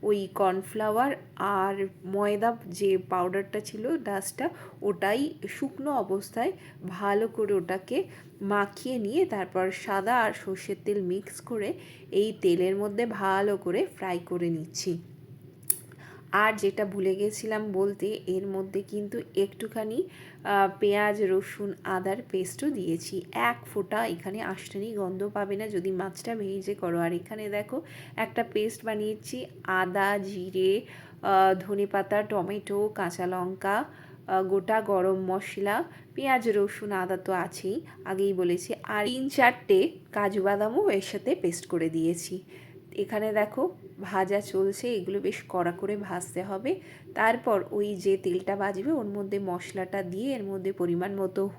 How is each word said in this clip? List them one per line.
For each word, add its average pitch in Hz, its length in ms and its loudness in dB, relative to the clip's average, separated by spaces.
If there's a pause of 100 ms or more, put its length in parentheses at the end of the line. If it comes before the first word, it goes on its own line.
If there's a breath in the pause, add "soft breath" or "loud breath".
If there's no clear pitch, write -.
ওই 202 320 2
কর্নফ্লাওয়ার 214 800 2 (200)
আর 196 520 2 (180)
ময়দা 208 520 2 (100)
যে 190 300 2 (120)
পাউডারটা 185 500 0
ছিল, 226 380 -4
ডাস্টটা, 208 520 -4 (320 loud breath)
ওটাই 202 520 0 (160)
শুকনো 277 420 -4
অবস্থায় 220 600 0 (360 loud breath)
ভালো 202 400 2
করে 214 260 0
ওটাকে 190 500 0 (380 loud breath)
মাখিয়ে 202 560 0
নিয়ে, 240 280 2
তারপর 185 460 0
সাদা 196 440 0
আর 220 180 4
সর্ষের 190 420 -6 (100)
তেল 208 160 2
মিক্স 185 400 -4
করে 220 320 -4 (380 loud breath)
এই 208 300 4
তেলের 185 340 4
মধ্যে 208 300 0
ভালো 202 520 2
করে 196 280 0 (100)
ফ্রাই 180 240 -4
করে 175 300 -2
নিচ্ছি। 165 480 -4 (1300 loud breath)
আর 214 220 6
যেটা 202 320 0
ভুলে 190 300 0
গেছিলাম 214 560 -2
বলতে, 196 560 0
এর 185 200 0
মধ্যে 190 340 -4
কিন্তু 208 400 -6 (140)
একটুখানি, 220 680 -2 (400 loud breath)
আহ, 196 360 4
পেঁয়াজ, 208 440 4
রসুন, 196 500 0 (100)
আদার 190 340 0 (140)
পেস্টও 190 380 -2
দিয়েছি। 180 520 -2 (120)
এক 240 240 2 (160)
ফোঁটা 214 340 0
এখানে 190 340 -6
আষ্টানি 196 520 -6
গন্ধ 196 400 -2
পাবে 202 220 -2
না 214 120 -4
যদি 190 240 -2
মাছটা 190 440 -4
ভেজে 196 400 -4
করো। 170 240 0
আর 170 140 0
এখানে 208 360 -6
দেখো 214 320 -4 (340 loud breath)
একটা 226 280 -2
পেস্ট 226 420 -2
বানিয়েছি, 214 600 -4 (180)
আদা, 190 540 2
জিরে, 190 640 0 (400 loud breath)
আহ, 190 380 6
ধনেপাতা, 202 640 0
টমেটো, 202 720 0
কাঁচা 180 320 -2
লঙ্কা, 185 580 0 (420 loud breath)
আহ, 190 160 4
গোটা 196 380 2
গরম 190 380 4
মশলা, 190 640 0 (320 loud breath)
পেঁয়াজ, 262 340 2
রসুন, 202 420 2
আদা 185 260 0
তো 185 140 -4
আছেই, 190 500 -2 (240 loud breath)
আগেই 190 280 2
বলেছি, 175 400 0 (100)
আর 208 220 -2
তিন 262 240 0
চারটে 247 600 6 (220)
কাজু 202 320 2
বাদামও 220 460 4
এর 196 120 4
সাথে 233 340 0
পেস্ট 170 300 -2
করে 165 240 0
দিয়েছি। 170 540 0 (480 loud breath)
এখানে 208 420 -2
দেখো 220 440 2 (240)
ভাজা 196 400 2
চলছে, 196 540 0
এগুলো 190 240 -2
বেশ - 300 -2
কড়া 175 220 2
করে 196 260 -4
ভাজতে 185 460 -6
হবে। 220 380 -2 (340 loud breath)
তারপর 220 560 4
ওই 208 240 0
যে 190 220 2
তেলটা 185 380 0
ভাজবে, 196 360 0
ওর 262 140 0
মধ্যে 202 340 -4
মশলাটা 185 640 -4
দিয়ে, 208 320 -2
এর 214 80 -4
মধ্যে 196 280 -4
পরিমাণ 180 440 0
মতো 196 440 0